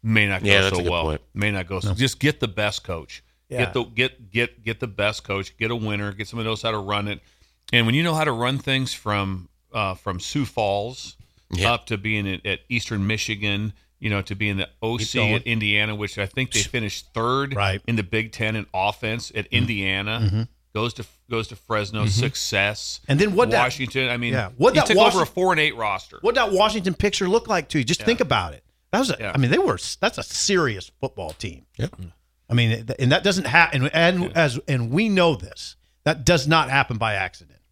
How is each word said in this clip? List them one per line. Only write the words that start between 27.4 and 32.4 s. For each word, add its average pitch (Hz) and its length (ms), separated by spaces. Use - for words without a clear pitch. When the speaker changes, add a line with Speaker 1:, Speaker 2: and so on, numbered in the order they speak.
Speaker 3:
like, 180 220
too? 143 140
Just 117 180
Speaker 1:
Yeah. 107 40
Speaker 3:
think 233 160
about 107 320
it. 67 100
That 202 80
was 262 120
a, - 80
Speaker 1:
Yeah. 101 140
Speaker 3:
I - 40
mean, 127 140
they - 80
were, 359 180
that's 208 180
a 123 60
serious 139 680
football 90 300
team. 80 340
Speaker 2:
Yep. - 180